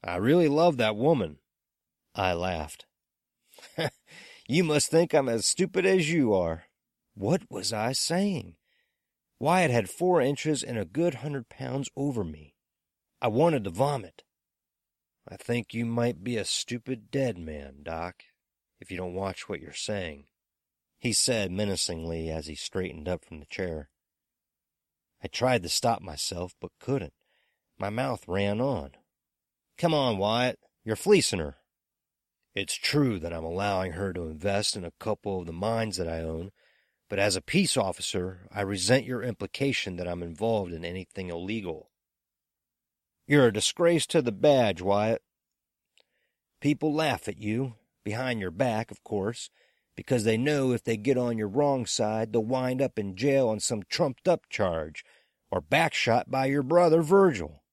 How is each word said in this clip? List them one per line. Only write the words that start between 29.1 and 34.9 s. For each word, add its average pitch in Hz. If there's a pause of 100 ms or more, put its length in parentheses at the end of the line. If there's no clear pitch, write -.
"Come 165
on, 127
Wyatt, 117 (260)
you're 110
fleecing 170
her." 73 (1000)
"It's 98
true 131
that 85
I'm 80
allowing 92
her 95
to 85
invest 98
in 90
a 82